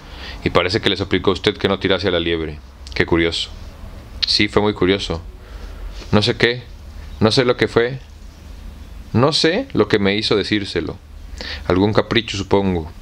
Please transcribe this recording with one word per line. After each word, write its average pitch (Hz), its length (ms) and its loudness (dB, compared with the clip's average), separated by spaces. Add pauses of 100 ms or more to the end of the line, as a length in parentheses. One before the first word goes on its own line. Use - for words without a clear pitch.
(460)
y - 60 0
parece 90 280 2
que - 100 0
le 95 60 2
suplicó 95 360 0
a - 20 4
usted 98 240 0
que - 100 0
no 190 120 2
tirase 95 280 2
a 92 40 2
la 87 80 2
liebre. 80 400 -2 (340)
Qué 90 120 2
curioso". 82 440 0 (760)
"Sí, - 220 2
fue 101 140 2
muy 104 120 4
curioso. 90 480 2 (880)
No 104 100 6
sé 113 160 2
qué, 123 240 2 (580)
no 107 120 4
sé 127 140 4
lo 123 120 2
que 110 100 2
fue, 123 320 2 (1120)
no 135 220 4
sé 190 400 2
lo 110 140 4
que 110 100 4
me 101 180 2
hizo 110 200 0
decírselo. 92 600 -2 (720)
Algún 98 260 4
capricho, 110 440 2
supongo. 95 540 0 (100)